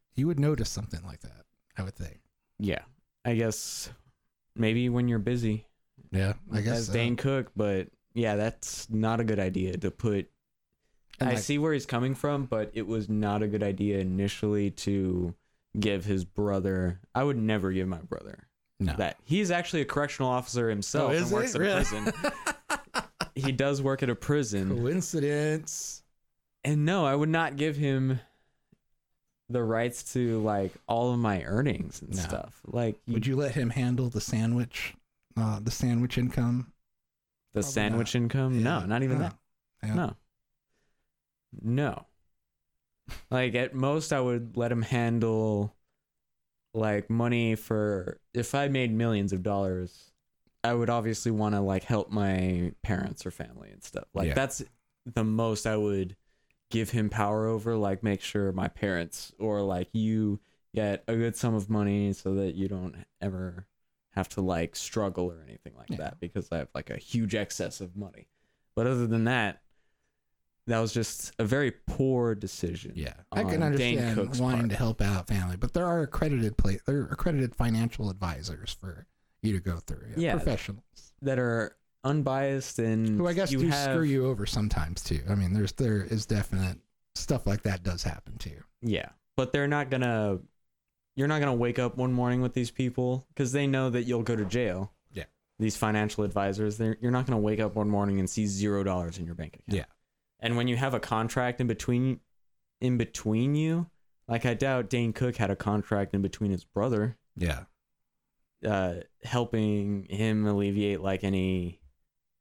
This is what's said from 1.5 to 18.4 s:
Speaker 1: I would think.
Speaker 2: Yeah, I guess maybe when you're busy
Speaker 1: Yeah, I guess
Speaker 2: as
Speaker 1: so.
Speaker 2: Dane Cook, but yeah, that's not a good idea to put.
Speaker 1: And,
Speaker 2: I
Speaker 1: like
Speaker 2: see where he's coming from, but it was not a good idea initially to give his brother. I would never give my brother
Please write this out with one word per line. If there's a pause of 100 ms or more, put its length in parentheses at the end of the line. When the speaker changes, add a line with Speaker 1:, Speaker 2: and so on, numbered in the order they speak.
Speaker 1:
I
would
think. (380)
Speaker 2:
Yeah, (420)
I
guess (640)
maybe
when
you're
busy (440)
Speaker 1:
Yeah, (180)
I
guess
Speaker 2:
as
Speaker 1:
so.
Speaker 2:
Dane
Cook,
but (240)
yeah,
that's
not
a
good
idea
to
put. (880)
Speaker 1:
And,
Speaker 2:
I
Speaker 1:
like
Speaker 2:
see
where
he's
coming
from,
but
it
was
not
a
good
idea
initially
to (460)
give
his
brother. (140)
I
would
never
give
my
brother (320)